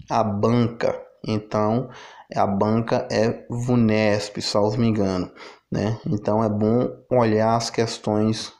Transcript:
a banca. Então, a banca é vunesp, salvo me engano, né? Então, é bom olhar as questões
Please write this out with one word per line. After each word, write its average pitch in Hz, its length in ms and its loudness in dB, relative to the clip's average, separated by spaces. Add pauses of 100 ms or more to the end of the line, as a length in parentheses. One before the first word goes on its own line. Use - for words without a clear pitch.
a 117 140 0
banca. 113 760 0 (300)
Então, 107 640 -2 (420)
a 101 140 0
banca 110 640 0
é 110 400 0
vunesp, 110 880 2
salvo 104 380 0
me 117 80 2
engano, 95 420 0 (420)
né? 107 360 -2
Então, 107 380 0
é 110 40 0
bom 110 400 0 (220)
olhar 113 460 2
as 120 120 -2
questões 110 920 -2